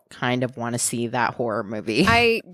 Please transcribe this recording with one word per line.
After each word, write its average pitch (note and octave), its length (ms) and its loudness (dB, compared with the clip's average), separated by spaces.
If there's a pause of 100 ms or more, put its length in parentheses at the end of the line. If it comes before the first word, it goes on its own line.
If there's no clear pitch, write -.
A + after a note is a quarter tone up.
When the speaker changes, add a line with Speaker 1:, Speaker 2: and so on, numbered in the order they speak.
Speaker 1:
kind B2 340 -2
of B2 140 -4
wanna A#2 220 -4
see A#2 280 -2
that A#2+ 280 0
horror A2+ 280 -2
movie. G#2+ 440 0
Speaker 2:
I A#3 340 4 (120)